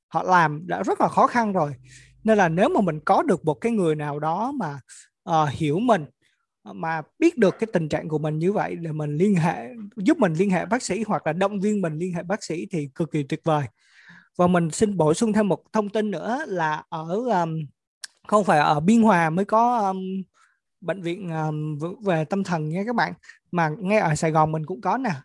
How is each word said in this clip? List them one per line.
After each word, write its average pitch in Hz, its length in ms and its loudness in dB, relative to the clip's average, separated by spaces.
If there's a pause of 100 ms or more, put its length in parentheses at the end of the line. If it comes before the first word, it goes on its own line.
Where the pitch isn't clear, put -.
họ 165 140 -4
làm 165 440 4
đã 175 160 -4
rất 330 180 -2
là 214 80 2
khó 202 180 4
khăn 233 260 0
rồi. 151 220 -2 (500)
Nên 220 140 4
là 185 100 4
nếu 175 200 2
mà 359 120 2
mình 160 200 0
có 196 220 4
được 214 220 0
một 156 100 0
cái 226 180 -4
người 175 220 2
nào 147 240 -6
đó 175 340 -4
mà, 156 280 -8 (420)
ờ, 156 300 2
hiểu 147 260 0
mình, 214 260 2 (600)
mà 170 380 -6 (160)
biết 330 200 2
được 196 200 4
cái 226 140 -2
tình 160 160 0
trạng 156 200 -4
của 156 100 -2
mình 151 200 -2
như 175 140 0
vậy 180 240 -2
để 165 160 -8
mình 147 240 -4
liên 196 180 4
hệ, 160 340 0 (280)
giúp 233 220 2
mình 190 160 4
liên 190 160 0
hệ 175 160 0
bác 233 160 -2
sĩ 214 240 -4
hoặc 185 200 -2
là 156 60 0
động 196 280 0
viên 208 200 0
mình 156 180 -4
liên 180 160 -6
hệ 170 80 -6
bác 180 220 -6
sĩ 175 260 -8
thì 147 240 -4
cực 165 160 -4
kỳ 151 120 -2
tuyệt 139 220 -6
vời. 151 220 0 (680)
Và 180 100 4
mình 175 240 2
xin 208 260 0
bổ 156 180 4
sung 220 180 0
thêm 208 160 2
một - 240 -4
thông 214 160 -2
tin 214 220 -2
nữa 202 360 -6
là 160 420 -4
ở, 165 420 -6
ờm, 170 280 0 (680)
không 208 160 4
phải 165 140 4
ở 151 220 2
Biên 220 220 6
Hòa 175 280 6
mới 180 140 0
có, 233 340 2
ờm, 190 200 -2 (840)
bệnh 175 220 -6
viện, 170 280 -6
ờm, 156 480 -4
v-, 170 260 -8
về 165 200 0
tâm 196 200 -2
thần 165 240 -4
nha 170 180 -4
các 240 80 -4
bạn, 180 180 0 (400)
mà 170 260 0
ngay 196 200 0
ở 170 160 2
Sài 160 160 0
Gòn 156 220 2
mình 160 140 -4
cũng 185 140 -8
có 202 180 -2
nè, 262 120 -4 (140)